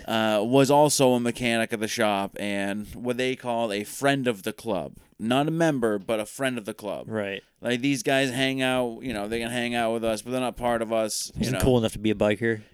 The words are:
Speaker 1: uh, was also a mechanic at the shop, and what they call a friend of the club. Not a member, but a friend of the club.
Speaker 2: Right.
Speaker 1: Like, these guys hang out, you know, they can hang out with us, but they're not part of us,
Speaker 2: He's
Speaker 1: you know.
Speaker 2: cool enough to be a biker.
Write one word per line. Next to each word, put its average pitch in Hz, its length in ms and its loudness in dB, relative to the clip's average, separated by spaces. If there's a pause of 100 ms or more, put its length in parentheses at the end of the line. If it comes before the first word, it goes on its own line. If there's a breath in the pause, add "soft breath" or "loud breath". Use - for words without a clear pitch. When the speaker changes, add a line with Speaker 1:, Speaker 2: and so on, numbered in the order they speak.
Speaker 1:
uh, 110 360 2
was 131 280 6
also 143 420 6
a 123 60 2
mechanic 117 520 0
at 110 80 -4
the 110 80 -2
shop, 104 520 0
and 101 560 -4
what 123 220 -4
they 127 180 -2
call 117 360 -2
a 101 120 -2
friend 139 440 0
of 101 160 -2
the 107 100 -4
club. 90 400 -6 (260)
Not 127 280 0
a 160 40 -2
member, 139 480 2
but 107 200 -2
a 107 60 -4
friend 127 320 -4
of 101 80 -10
the 110 100 -8
club. 80 320 -8
Speaker 2:
Right. 101 340 -4 (200)
Speaker 1:
Like, 120 200 -2
these 139 220 0
guys 135 280 2
hang 135 320 -2
out, 123 380 0
you 127 120 -6
know, 104 140 -4
they 117 120 -2
can 117 100 -4
hang 120 260 -2
out 113 180 0
with 113 100 -2
us, 110 200 0
but 123 80 -8
they're 127 100 -2
not 120 160 -4
part 120 260 0
of 110 100 -4
us, 110 440 -2
Speaker 2:
He's - 100 -2
Speaker 1:
you 123 60 -2
know. 92 60 -2
Speaker 2:
cool 127 200 6
enough 110 140 0
to 104 60 -10
be 107 120 0
a 101 40 2
biker. 107 460 2 (120)